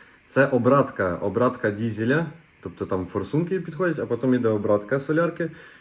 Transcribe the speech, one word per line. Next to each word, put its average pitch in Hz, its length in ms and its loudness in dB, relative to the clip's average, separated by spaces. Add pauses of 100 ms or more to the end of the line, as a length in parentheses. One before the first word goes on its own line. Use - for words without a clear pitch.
(280)
Це 135 200 4
обратка, 127 680 2
обратка 113 560 0
дізеля, 113 540 -2 (360)
тобто 92 240 -8
там 92 200 -4
форсунки 165 540 -2
підходять, 170 400 -4
а 117 60 -4
потім 120 280 0
іде 117 140 2
обратка 104 520 2
солярки. 165 520 -2 (300)